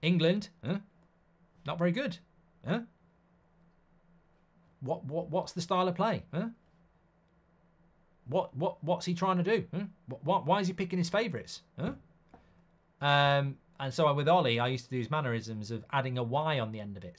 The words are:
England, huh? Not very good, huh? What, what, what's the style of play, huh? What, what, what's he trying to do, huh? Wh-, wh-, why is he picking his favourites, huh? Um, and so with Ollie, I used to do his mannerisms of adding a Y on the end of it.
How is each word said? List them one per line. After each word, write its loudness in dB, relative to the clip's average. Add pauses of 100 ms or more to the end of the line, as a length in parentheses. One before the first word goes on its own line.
England, 4 (160)
huh? -2 (840)
Not -4
very 2
good, -2 (480)
huh? -2 (2000)
What, -6
what, -6
what's -4
the -6
style 2
of 0
play, 0 (100)
huh? -4 (1800)
What, -2
what, -2
what's 0
he 0
trying 2
to 2
do, 2
huh? -4 (240)
Wh-, -8
wh-, 0
why 4
is 0
he -2
picking -4
his 0
favourites, -4 (180)
huh? -4 (1040)
Um, 4 (220)
and -4
so 4
with 0
Ollie, 6
I 2
used -2
to -14
do -4
his -2
mannerisms -4
of -6
adding 0
a 0
Y 0
on -2
the -8
end -8
of -12
it. -14